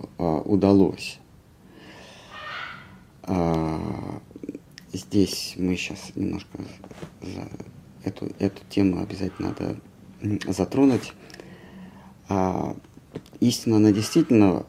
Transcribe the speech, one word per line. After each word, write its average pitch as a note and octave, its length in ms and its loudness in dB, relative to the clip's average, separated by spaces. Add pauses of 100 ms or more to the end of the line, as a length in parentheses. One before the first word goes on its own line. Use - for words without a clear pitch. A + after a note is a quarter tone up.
(180)
а, D#2+ 220 0
удалось. G2 800 4 (2000)
А, E2 960 -2 (720)
здесь - 640 0
мы F#2 200 0
щас - 380 -10
немножко - 440 -6 (640)
за-, F#2 260 -12 (560)
эту, - 340 -8
эту - 320 -2
тему F#2 320 2
обязательно F#2+ 460 -6
надо, - 280 -6 (460)
м, G#2 240 -2
затронуть. B2 680 2 (1160)
А, F#2 480 -2 (640)
истина, A#2 360 2
она G#2+ 160 8
действительно, G#2 760 4